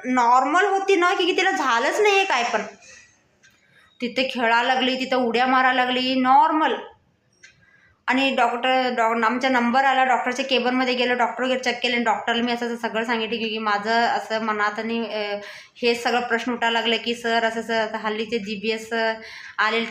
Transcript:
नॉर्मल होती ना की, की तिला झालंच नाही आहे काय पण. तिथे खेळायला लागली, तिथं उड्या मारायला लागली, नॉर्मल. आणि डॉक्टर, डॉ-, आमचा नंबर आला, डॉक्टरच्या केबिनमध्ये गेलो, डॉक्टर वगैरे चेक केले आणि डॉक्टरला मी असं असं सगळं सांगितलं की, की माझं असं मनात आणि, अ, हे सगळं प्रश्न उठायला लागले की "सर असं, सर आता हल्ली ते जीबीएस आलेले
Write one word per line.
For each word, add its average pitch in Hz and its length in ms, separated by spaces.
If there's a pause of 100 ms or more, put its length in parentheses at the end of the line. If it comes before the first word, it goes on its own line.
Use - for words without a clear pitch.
नॉर्मल 254 600
होती 392 320
ना 359 180
की, 370 100
की 339 120
तिला 370 140
झालंच 277 500
नाही 415 160
आहे 392 80
काय 254 280
पण. 214 80 (1400)
तिथे 254 320
खेळायला 240 420
लागली, 254 260
तिथं 254 160
उड्या 240 300
मारायला 254 380
लागली, 254 300
नॉर्मल. 269 600 (1300)
आणि 262 280
डॉक्टर, 254 600
डॉ-, 226 300
आमचा 247 240
नंबर 247 360
आला, 262 200
डॉक्टरच्या 247 400
केबिनमध्ये 247 500
गेलो, 247 200
डॉक्टर 240 300
वगैरे 262 160
चेक 240 220
केले 247 120
आणि 240 100
डॉक्टरला 226 380
मी 240 100
असं 240 140
असं 240 100
सगळं 226 280
सांगितलं 226 340
की, 226 100
की 214 100
माझं 214 320
असं 220 520
मनात 214 360
आणि, 226 280
अ, 208 300 (460)
हे 233 120
सगळं 233 260
प्रश्न 233 320
उठायला 233 280
लागले 226 160
की 226 180
"सर 233 300
असं, 226 180
सर 226 180
आता 220 180
हल्ली 214 260
ते 226 140
जीबीएस 220 540 (640)
आलेले 220 320